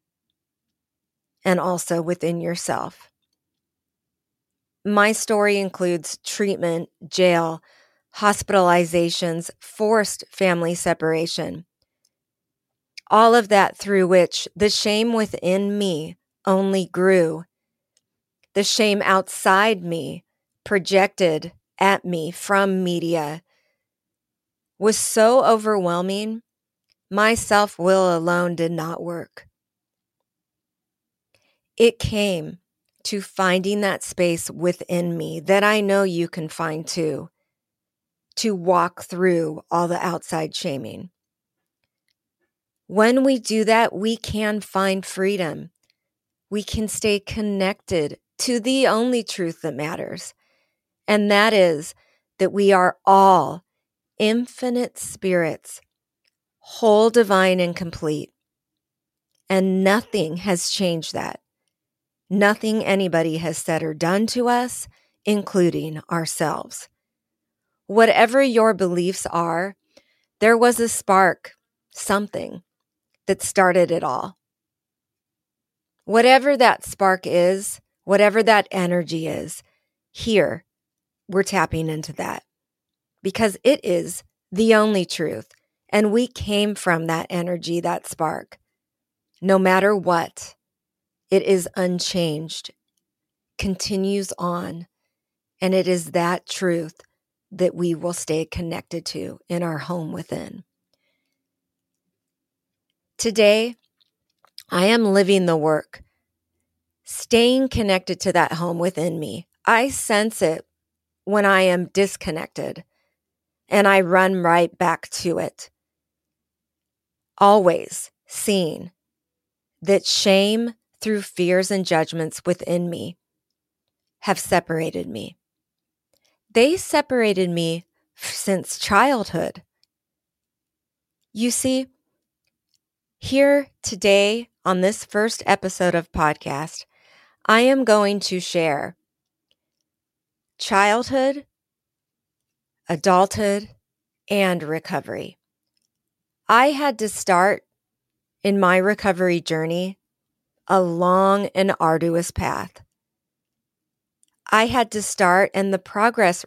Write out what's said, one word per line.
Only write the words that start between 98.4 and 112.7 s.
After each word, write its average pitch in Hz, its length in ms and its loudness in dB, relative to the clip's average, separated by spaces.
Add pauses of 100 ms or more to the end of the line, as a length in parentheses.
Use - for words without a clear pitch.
connected 170 600 -10
to - 420 -10
in 175 140 -4
our 165 160 -4
home 165 340 -8
within. - 520 -12 (2500)
Today, 220 580 2 (920)
I 185 160 2
am 233 180 4
living 196 420 4
the 165 120 2
work, 156 460 -2 (1000)
staying 247 640 2
connected 190 540 -2
to 180 120 -2
that 170 200 2
home 170 260 -4
within 170 400 -4
me. 156 280 -10 (180)
I 233 240 2
sense 220 520 -2
it 160 240 0 (600)
when 202 200 2
I 190 160 4
am 180 260 2
disconnected, 170 960 -4 (840)